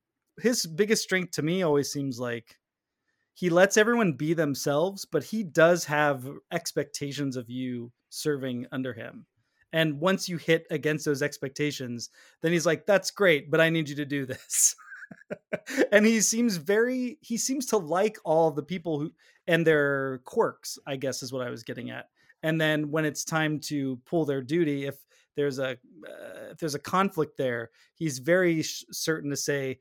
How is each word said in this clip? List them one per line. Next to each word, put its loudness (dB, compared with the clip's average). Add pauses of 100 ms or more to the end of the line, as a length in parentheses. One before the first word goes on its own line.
(420)
His 0
biggest 0
strength -2
to -2
me 0
always 2
seems -6
like -8 (760)
he -2
lets 6
everyone 4
be -2
themselves, 0
but -2
he -6
does 4
have 0 (240)
expectations -4
of -8
you -8 (160)
serving -4
under -6
him. -16 (480)
And 2
once 0
you -4
hit 0
against -2
those 0
expectations, -4 (320)
then 2
he's 2
like, 0
"That's 2
great, 2
but 4
I 6
need 0
you -8
to -4
do -4
this." -2
<laughs> -20 (1040)
And 8
he 6
seems 2
very, 0
he -6
seems -4
to 2
like 0
all 4
the -4
people -4
who, -6 (360)
and 4
their 4
quirks, -2
I -6
guess -6
is -10
what -6
I -6
was -10
getting -10
at. -14 (340)
And 0
then 0
when 0
it's -4
time -2
to -4
pull 0
their -2
duty, 0
if -6 (400)
there's -2
a, -2
uh, -16
if -20
there's -4
a -8
conflict 0
there, -2 (260)
he's -4
very 4
sh-, -10
certain -4
to -4
say, -4